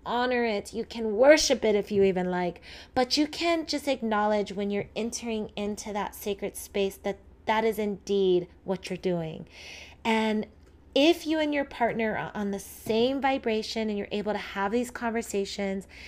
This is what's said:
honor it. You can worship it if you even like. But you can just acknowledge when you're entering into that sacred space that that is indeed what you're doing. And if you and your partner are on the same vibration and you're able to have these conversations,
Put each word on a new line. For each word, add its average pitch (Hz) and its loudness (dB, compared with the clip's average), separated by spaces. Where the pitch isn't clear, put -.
honor 247 0
it. 208 -2
You 220 -4
can 220 -4
worship 277 6
it 214 4
if 202 0
you 196 6
even 180 2
like. 180 -2
But 247 2
you 302 4
can 330 0
just 285 -4
acknowledge 214 2
when 202 -2
you're 202 -2
entering 220 -4
into 208 -6
that 202 -4
sacred - -6
space 196 -2
that 196 -4
that 220 4
is 214 2
indeed 196 2
what 185 -4
you're 185 -6
doing. 170 -4
And 220 2
if 311 6
you 311 0
and 294 0
your 277 0
partner 226 0
are - -4
on 202 -2
the 196 -4
same 240 0
vibration 226 0
and 208 -2
you're 202 -6
able 208 -2
to 208 -2
have 196 -2
these 240 0
conversations, 202 -4